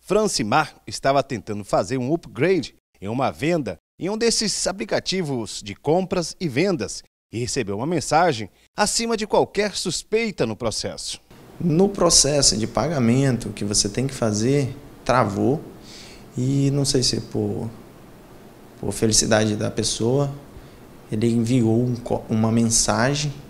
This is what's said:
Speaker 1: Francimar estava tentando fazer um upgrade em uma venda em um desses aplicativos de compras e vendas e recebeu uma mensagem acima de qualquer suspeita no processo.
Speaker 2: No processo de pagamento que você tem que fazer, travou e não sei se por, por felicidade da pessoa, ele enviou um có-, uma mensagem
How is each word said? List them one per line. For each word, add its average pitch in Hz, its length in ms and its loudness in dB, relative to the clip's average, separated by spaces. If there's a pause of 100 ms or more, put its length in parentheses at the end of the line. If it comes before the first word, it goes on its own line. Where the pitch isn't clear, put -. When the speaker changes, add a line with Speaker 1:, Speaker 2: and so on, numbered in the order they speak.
Speaker 1:
Francimar 156 680 2 (100)
estava 135 380 2
tentando 104 420 -6
fazer 123 320 0
um 127 160 -2
upgrade 156 640 0 (260)
em 92 60 -10
uma 117 240 0
venda 117 480 -2 (220)
em 170 100 -4
um 220 80 -4
desses 220 480 0
aplicativos 180 960 -4
de 101 140 -10
compras 175 640 0
e 180 80 -2
vendas 135 560 -2 (280)
e 104 60 -6
recebeu 110 380 -4
uma 117 100 -4
mensagem 151 640 2 (260)
acima 226 400 0
de 208 120 -4
qualquer 196 480 0
suspeita 208 680 -2
no 110 120 -4
processo. - 640 -6 (400)
Speaker 2:
No 170 280 4
processo 151 680 4
de 110 100 0
pagamento 123 840 2
que 104 140 -6
você 104 240 0
tem 123 200 -2
que 139 40 -6
fazer, 120 640 0 (280)
travou 113 560 2 (760)
e 139 360 2
não 139 120 2
sei 131 200 2
se 113 160 0
por, 107 500 -4 (1120)
por - 100 -4
felicidade 107 640 2
da 107 160 -4
pessoa, 127 640 0 (800)
ele 117 180 2
enviou 113 500 4
um 123 140 0
có-, 113 340 -4
uma 110 220 2
mensagem 117 840 2 (180)